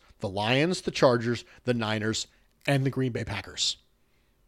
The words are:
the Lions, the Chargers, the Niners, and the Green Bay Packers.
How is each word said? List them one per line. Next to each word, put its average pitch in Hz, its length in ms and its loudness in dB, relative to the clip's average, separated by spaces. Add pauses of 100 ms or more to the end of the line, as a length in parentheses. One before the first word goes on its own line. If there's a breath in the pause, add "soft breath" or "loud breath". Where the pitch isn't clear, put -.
(220 soft breath)
the 107 80 -4
Lions, 127 520 0
the - 80 -4
Chargers, 120 560 2 (200 soft breath)
the 123 100 0
Niners, 110 500 -2 (400)
and 139 180 2
the 135 60 2
Green 131 220 -2
Bay 113 140 -6
Packers. - 520 -6 (720)